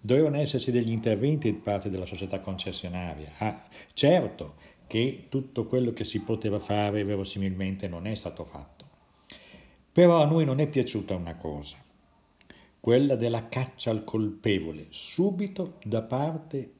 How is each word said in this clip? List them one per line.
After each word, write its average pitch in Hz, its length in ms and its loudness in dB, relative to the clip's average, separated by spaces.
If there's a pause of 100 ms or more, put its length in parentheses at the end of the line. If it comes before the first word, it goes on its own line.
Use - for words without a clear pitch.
dovevano 139 360 4
esserci 143 340 0
degli 120 200 2
interventi 113 600 2
da 104 60 -4
parte 101 320 -2
della 92 160 -4
società 95 320 -6
concessionaria. 90 1000 -8
Ah, - 300 -6 (240)
certo 139 600 2 (320)
che 123 420 -2
tutto 131 380 -4
quello 127 260 0
che 110 120 -4
si 107 160 -4
poteva 104 380 -2
fare 104 440 0
verosimilmente 95 840 -4
non 87 180 -8
è 107 80 -4
stato 82 300 -8
fatto. - 400 -18 (1080)
Però 170 280 10
a 147 60 6
noi 160 180 4
non 135 160 0
è 151 80 2
piaciuta 113 460 -2
una 85 200 -6
cosa, 73 420 -10 (1040)
quella 131 360 6
della 113 320 -2
caccia - 420 -4
al 110 140 0
colpevole, 95 840 -2
subito 190 920 -4
da 110 180 -2
parte 143 760 -4